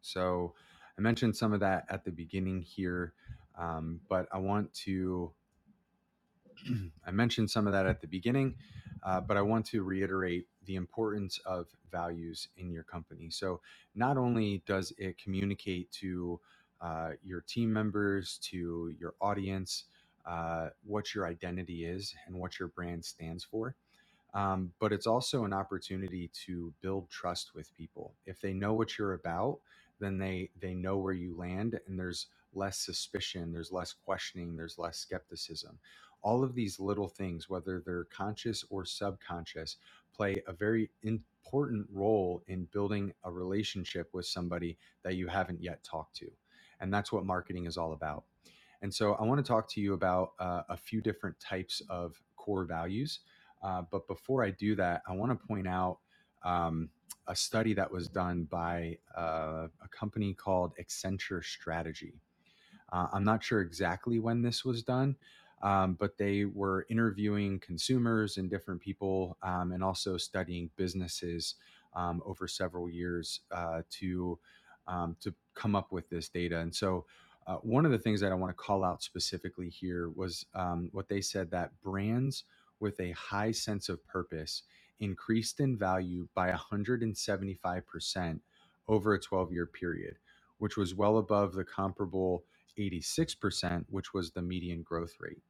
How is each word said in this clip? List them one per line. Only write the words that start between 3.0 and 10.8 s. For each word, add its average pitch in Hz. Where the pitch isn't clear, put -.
um, 82
but 92
I 95
want 101
to, 92
<clears throat> 98
I 90
mentioned 110
some 104
of 101
that 98
at 92
the 82
beginning, 120
uh, 92
but 98
I 101
want 110
to 107
reiterate 92
the 95
importance 104